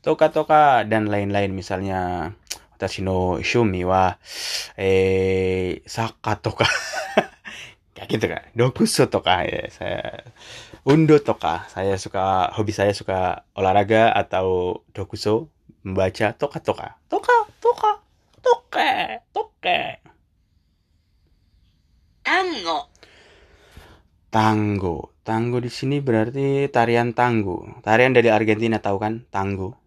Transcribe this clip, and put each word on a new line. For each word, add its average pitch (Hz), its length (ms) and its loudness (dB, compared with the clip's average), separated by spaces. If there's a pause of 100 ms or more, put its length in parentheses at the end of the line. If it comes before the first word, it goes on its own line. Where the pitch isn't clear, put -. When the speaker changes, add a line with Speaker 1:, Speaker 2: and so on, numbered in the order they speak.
Speaker 1:
Toka-toka 151 800 4
dan 107 240 0
lain-lain, 101 480 0
misalnya, 92 720 -4 (480)
"Watashi - 240 -6
no 92 400 0
shumi 92 480 0
wa, 92 320 2 (560)
eh, 95 1120 0
saka - 560 -6
toka." 113 240 0 (640)
<laughs> - 640 -20
Kayak 98 160 -16
gitu, 107 160 -2
Kak. - 240 -8
Dokuso 131 560 2
toka, 90 400 0
ya. - 240 -6
Saya - 560 -10 (560)
undo 151 400 6
toka. 87 480 -2
Saya 95 240 -2
suka, 95 560 -2
hobi 107 240 -4
saya 101 160 2
suka 92 640 -4
olahraga 104 560 4
atau 92 800 -2
dokuso, 107 560 -4 (400)
membaca 95 480 -2
toka-toka. - 720 -6
Toka, 440 400 0 (160)
toka, 427 400 0 (400)
toke, - 480 0 (400)
toke. - 480 -2 (2500)
Speaker 2:
Tango. 277 720 -4 (1400)
Speaker 1:
Tango. 104 840 0 (100)
Tango 117 320 -2
di 120 160 -4
sini 139 320 -4
berarti 135 640 0
tarian 120 480 2
tango. 113 640 -2
Tarian 123 320 4
dari 117 160 6
Argentina, 110 480 2
tahu 101 240 -2
kan? 113 320 -6
Tango. 98 400 -4 (140)